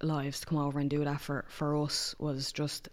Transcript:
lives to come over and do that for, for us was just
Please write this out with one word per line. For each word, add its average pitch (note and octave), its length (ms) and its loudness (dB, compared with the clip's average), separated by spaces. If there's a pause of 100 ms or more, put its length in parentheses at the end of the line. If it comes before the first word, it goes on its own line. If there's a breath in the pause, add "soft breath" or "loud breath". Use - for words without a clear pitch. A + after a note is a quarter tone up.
lives C#3+ 400 0
to - 40 -8
come D#3 140 2
over C#3+ 200 2
and C#3+ 100 4
do D3 160 2
that C#3+ 160 0
for, C#3 260 -2
for D3 360 2
us - 360 0
was C3+ 320 -2
just - 420 -4